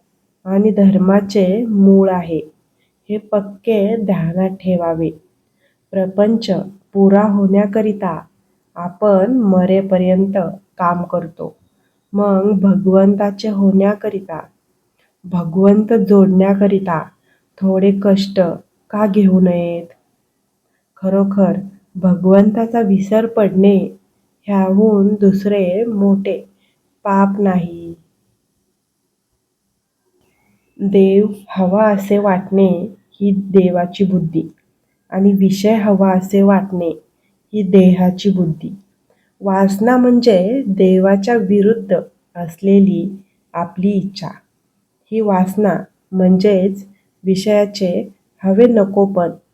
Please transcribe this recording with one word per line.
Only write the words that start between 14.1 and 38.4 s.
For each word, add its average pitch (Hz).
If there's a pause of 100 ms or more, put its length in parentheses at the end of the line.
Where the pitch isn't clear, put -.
भगवंत 190 (160)
जोडण्याकरिता 196 (600)
थोडे 190 (100)
कष्ट 196 (500)
का 214
घेऊ 190
नयेत? 170 (1080)
खरोखर 196 (360)
भगवंताचा 196
विसर 196
पडणे 196 (680)
ह्याहून 202
दुसरे 196
मोठे 196 (680)
पाप 196
नाही. 170 (2750)
देव 196 (220)
हवा 190
असे 202
वाटणे 190 (420)
ही 202
देवाची 185
बुद्धी 165 (640)
आणि 196
विषय 196
हवा 196
असे 185
वाटणे 190 (640)
ही 208
देहाची 185
बुद्धी. 180 (680)